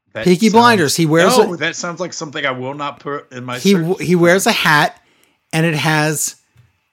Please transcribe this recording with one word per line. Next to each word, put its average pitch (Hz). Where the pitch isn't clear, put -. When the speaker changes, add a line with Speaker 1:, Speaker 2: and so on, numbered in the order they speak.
Speaker 1:
that 110
Speaker 2:
Peaky 180
Speaker 1:
sounds 190
Speaker 2:
Blinders. 226
He 165
wears 170
Speaker 1:
No, 190
Speaker 2:
a -
Speaker 1:
that 160
sounds 170
like 175
something 147
I 135
will 127
not 143
put 143
in 127
my 123
Speaker 2:
he 190
Speaker 1:
search. 165
Speaker 2:
w-, 170
he 175
wears 175
a 226
hat 156
and 160
it 165
has 151